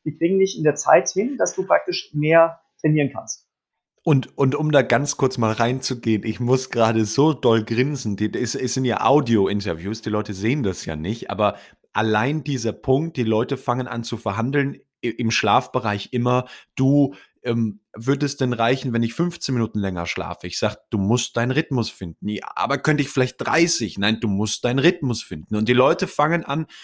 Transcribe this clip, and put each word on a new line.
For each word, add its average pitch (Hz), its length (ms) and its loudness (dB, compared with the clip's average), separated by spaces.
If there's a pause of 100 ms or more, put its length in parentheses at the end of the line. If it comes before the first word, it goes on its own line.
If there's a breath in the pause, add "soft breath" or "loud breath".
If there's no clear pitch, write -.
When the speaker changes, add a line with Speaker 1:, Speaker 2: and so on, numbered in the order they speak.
Speaker 1:
wir 151 140 -6
kriegen 185 220 2
dich 190 180 2
in 156 60 -4
der 156 120 2
Zeit 165 340 4
hin, 240 280 -4
dass - 180 -2
du 180 100 -4
praktisch - 480 -2
mehr 165 460 4 (220)
trainieren 151 320 2
kannst. - 340 -14 (560)
Speaker 2:
Und, 139 340 2
und 135 180 2
um 151 160 -2
da 143 100 6
ganz 127 360 0
kurz 127 200 0
mal 113 140 2
reinzugehen, 117 720 0
ich 110 160 -4
muss 127 300 0
gerade 113 360 2
so 147 280 2
doll 113 300 2
grinsen, 117 520 -2
die, 104 180 -2
es, 120 220 -2
es 127 180 -2
sind 131 120 -2
ja 113 200 0
Audio-Interviews, 101 960 2
die - 80 -6
Leute 107 240 -2
sehen 117 300 -2
das 92 220 -4
ja 80 100 -4
nicht, 87 340 -6
aber 101 260 0 (360 loud breath)
allein 110 520 0
dieser 120 280 -2
Punkt, 151 460 -2
die 127 60 -2
Leute 110 340 0
fangen 123 300 -4
an 117 160 -6
zu 113 140 -4
verhandeln, 131 640 -2 (240)
i-, 120 60 0
im 113 220 -2
Schlafbereich 110 800 0
immer, 123 340 0 (300 loud breath)
"Du, 139 380 4 (280 loud breath)
ähm, 117 380 -2 (140)
würde 139 320 -2
es 139 100 -2
denn 127 160 -2
reichen, 120 420 0
wenn 117 100 2
ich 117 100 -2
fünfzehn 170 420 -2
Minuten 110 240 0
länger 92 260 -2
schlafe?" 87 420 -8
Ich - 120 -6
sag, - 300 -4
"Du 110 80 -2
musst 107 400 0
deinen 120 140 0
Rhythmus 127 380 -2
finden." 92 400 -10
"Ja, 104 260 -6
aber 117 220 -2
könnte 147 240 0
ich 139 80 -2
vielleicht 127 280 0
dreißig?" 123 600 0
"Nein, 107 220 0
du 113 80 -2
musst 104 380 -2
deinen 123 140 2
Rhythmus 143 440 2
finden." 80 320 -8
Und 107 120 2
die 120 60 4
Leute 139 340 4
fangen 160 380 0
an, 151 220 -4 (160 loud breath)